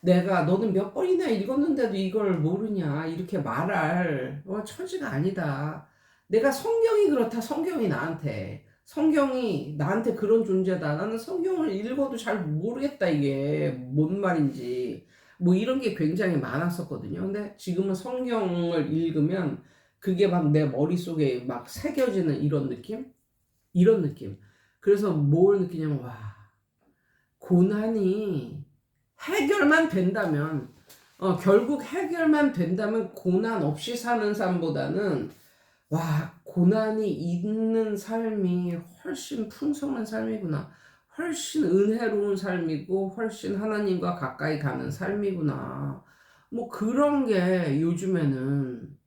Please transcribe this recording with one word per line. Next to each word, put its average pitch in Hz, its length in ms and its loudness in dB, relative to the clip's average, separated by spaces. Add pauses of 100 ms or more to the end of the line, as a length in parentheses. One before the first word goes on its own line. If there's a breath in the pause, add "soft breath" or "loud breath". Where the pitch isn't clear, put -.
내가 180 440 4
너는 196 280 2
몇 196 220 0
번이나 359 340 2
읽었는데도 247 680 0
이걸 190 420 0
모르냐?" 165 680 -2
이렇게 170 320 -6
말할, 151 1080 -2
어, 208 180 -6
처지가 359 460 -8
아니다. 151 760 -2 (420 soft breath)
내가 226 220 4
성경이 453 600 4
그렇다, 226 300 2
성경이 294 480 -2
나한테. 127 760 -4 (260 soft breath)
성경이 254 880 2
나한테 208 360 0
그런 220 300 2
존재다. 185 520 0
나는 214 200 -4
성경을 330 560 -2
읽어도 254 440 -4
잘 214 280 -4
모르겠다, 202 640 -2
이게 147 640 0
뭔 143 500 -2
말인지. 127 840 -2 (320 soft breath)
뭐 180 160 4
이런 254 260 2
게 233 140 0
굉장히 175 440 0
많았었거든요. 123 840 -4
근데 202 360 -6
지금은 185 380 -2
성경을 180 1000 -2
읽으면 160 680 0 (380 soft breath)
그게 190 260 2
막 175 240 2
내 151 140 4
머릿속에 147 840 0
막 - 220 -8
새겨지는 196 720 0
이런 143 260 0
느낌? 214 440 -10 (600)
이런 190 300 6
느낌. 123 360 -6 (420 soft breath)
그래서 202 320 4
뭘 170 480 6
느끼냐면, 156 400 -2
와, 120 160 -12 (1200)
고난이 196 1300 0 (560)
해결만 320 680 4
된다면, 165 840 0 (460 soft breath)
어, 185 180 0
결국 233 460 4
해결만 311 680 2
된다면 190 600 -2
고난 202 500 0
없이 151 340 -2
사는 220 380 0
삶보다는, 165 960 -2 (600 loud breath)
와, 160 440 0 (100)
고난이 214 680 2
있는 214 840 0
삶이 202 800 -2 (300)
훨씬 277 440 -8
풍성한 277 580 -4
삶이구나. 220 640 -4 (480 soft breath)
훨씬 311 460 -2
은혜로운 202 720 2
삶이고 185 760 -2
훨씬 214 460 -6
하나님과 202 600 -2
가까이 151 420 -4
가는 131 320 -2
삶이구나. 147 1120 -4 (480 soft breath)
뭐 233 180 -6
그런 269 580 2
게 180 540 2
요즘에는 143 1160 -2 (100)